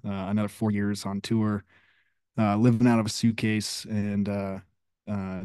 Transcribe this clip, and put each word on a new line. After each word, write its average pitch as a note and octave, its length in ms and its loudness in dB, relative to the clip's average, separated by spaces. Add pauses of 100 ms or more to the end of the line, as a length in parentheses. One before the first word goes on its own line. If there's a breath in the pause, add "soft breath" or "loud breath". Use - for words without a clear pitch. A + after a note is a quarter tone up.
uh, G2 240 -4
another G#2 200 0
four G#2+ 240 -2
years G2+ 340 -2
on G2 140 -4
tour, G#2+ 420 0 (760)
uh, G#2 200 4
living A#2 320 4
out A#2 100 6
of A2 80 2
a A2 40 -4
suitcase A2 720 0
and, G2+ 440 -2
uh, G2 300 -4 (500)
uh, F#2+ 360 -4